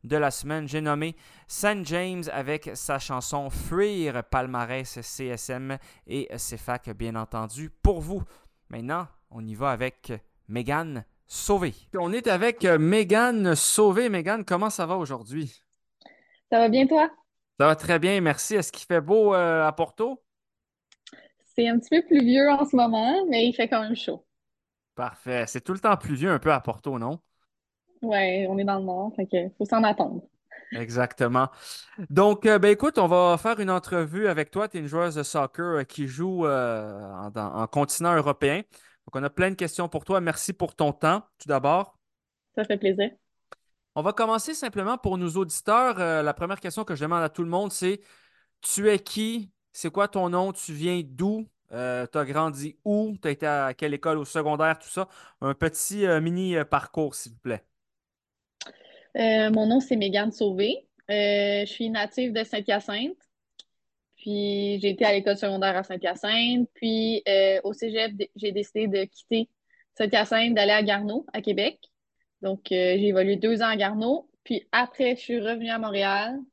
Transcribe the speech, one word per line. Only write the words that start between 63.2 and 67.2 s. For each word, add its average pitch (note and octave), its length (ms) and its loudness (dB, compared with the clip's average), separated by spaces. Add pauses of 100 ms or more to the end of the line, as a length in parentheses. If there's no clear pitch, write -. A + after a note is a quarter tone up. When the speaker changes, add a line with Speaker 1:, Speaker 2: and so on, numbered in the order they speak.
Speaker 2:
Puis, G3+ 640 -4
j'ai G3+ 80 0
été G3 160 0
à G#3 80 4
l'école G3+ 240 0
secondaire G3 400 -2
à F#3+ 80 -2
Saint-Hyacinthe. A3 920 -2
Puis, A3+ 540 -2